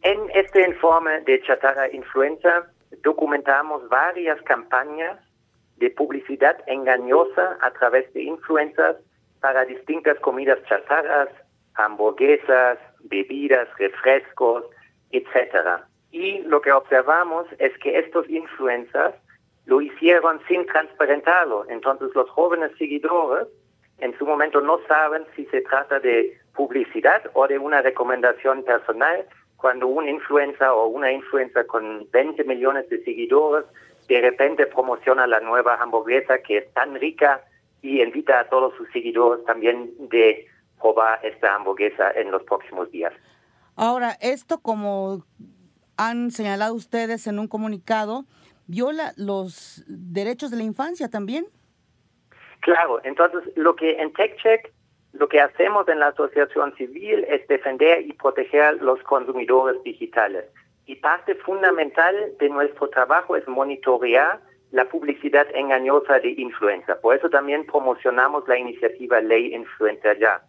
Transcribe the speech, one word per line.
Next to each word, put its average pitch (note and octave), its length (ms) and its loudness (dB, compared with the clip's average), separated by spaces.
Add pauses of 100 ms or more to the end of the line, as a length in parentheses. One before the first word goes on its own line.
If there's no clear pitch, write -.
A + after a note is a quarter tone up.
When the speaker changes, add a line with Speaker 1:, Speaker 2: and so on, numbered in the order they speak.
Speaker 1:
En G3+ 160 2 (140)
este F#3+ 340 4
informe E3 600 2
de C3 160 4
Chatarra C3+ 500 0
Influencer D3 720 0 (380)
documentamos D3 880 0
varias D#3 540 0
campañas D3+ 760 -4 (560)
de - 140 0
publicidad C#3+ 680 0 (100)
engañosa C3+ 960 0
a B2+ 120 0
través B2+ 420 0
de C3 80 -6
influencers D#3 760 -2 (440)
para C3 260 0
distintas C#3+ 540 -2
comidas C3+ 440 0
chatarras, D3 640 0 (460)
hamburguesas, B2 1040 2 (220)
bebidas, C3 680 -2 (100)
refrescos, B2 840 0 (460)
etcétera. F2+ 760 -2 (240)
Y F#3+ 340 -8
lo D3+ 180 0
que C#3 100 2
observamos D#3 760 2 (120)
es - 240 0
que C#3+ 160 0
estos D#3+ 320 -2
influencers C#3 840 -4 (520)
lo C3+ 160 4
hicieron D#3+ 680 2
sin F3+ 160 0
transparentarlo. D3+ 1040 0
Entonces C3 460 -4
los B2+ 160 2
jóvenes E3+ 480 0
seguidores D3+ 680 -2 (500)
en B2 180 -6
su - 80 -6
momento D3+ 380 0
no D#3+ 260 0
saben D#3 380 0 (100)
si C#3+ 120 -10
se C3+ 120 -2
trata C3+ 400 -2
de A#2+ 400 0 (140)
publicidad C3+ 800 0
o C3+ 120 4
de C#3 120 0
una C#3+ 240 0
recomendación B2+ 840 0
personal. B2+ 600 0 (300)
Cuando B2+ 320 0
un D3 200 -2
influencer C#3+ 600 0
o A2+ 180 4
una C3 260 -2
influencer C3 540 -2
con A2 440 -6
veinte D3+ 340 0
millones C3 440 -2
de A#2 160 -6
seguidores C3+ 600 0 (420)
de B2 140 4
repente C3+ 420 2
promociona C3 600 0
la A#2 140 2
nueva A#2 340 2
hamburguesa A#2+ 640 0
que G#2 180 -2
es G#2 160 -4
tan C3+ 220 -2
rica C#3+ 500 0 (380)
y C3+ 180 -2
invita B2 400 2
a A#2+ 80 -4
todos C3 300 0
sus A#2 120 -14
seguidores A#2+ 540 0
también A#2 480 -2 (160)
de A2+ 380 2 (340)
probar A2 420 2
esta G#2+ 320 0
hamburguesa G2+ 560 -2
en G2+ 200 -4
los F#2+ 140 -2
próximos F#2 460 -6
días. E2 220 -6 (640)
Speaker 2:
Ahora, A#3 460 -2
esto, C4 400 -4
como G3 640 -6 (720)
han A#3 320 -2
señalado G#3+ 420 -4
ustedes A3+ 540 -6
en G#3 120 -6
un G#3+ 80 -6
comunicado, G#3+ 800 -6 (420)
viola C4+ 520 -6
los G3 680 -8
derechos G3 640 -8
de A#3+ 60 -8
la A#3 60 -4
infancia C4+ 480 -6
también. A3 340 -6 (1160)
Speaker 1:
Claro, E3 440 0
entonces E3+ 380 0 (140)
lo E3 200 2
que D#3+ 240 -2
en D#3 140 -4
TechCheck, A3 580 0 (400)
lo C#3+ 160 -2
que D3 120 4
hacemos F#3 480 2
en D#3+ 100 2
la D3 80 2
asociación C#3+ 680 -2
civil F3+ 520 -4
es C#3+ 200 -2
defender C#3+ 540 2
y D3 100 -12
proteger D3 680 2
los C3 220 0
consumidores B2+ 800 0
digitales. A2 600 -4 (420)
Y C3+ 80 -16
parte F3 400 -2
fundamental F3 800 0 (240)
de C#3+ 100 2
nuestro C#3+ 420 -2
trabajo D3+ 440 0
es D3+ 140 -4
monitorear C3+ 920 0 (300)
la B2+ 140 2
publicidad C#3+ 680 0
engañosa C3+ 680 2
de A#2 100 -2
influencer. G#2 720 -4
Por A#2+ 160 4
eso - 120 -2
también C#3+ 380 0
promocionamos C3 800 0
la B2+ 100 2
iniciativa A#2+ 640 -2
Ley A2+ 320 2
Influencer G#2+ 680 -2
Ya. G#2 280 2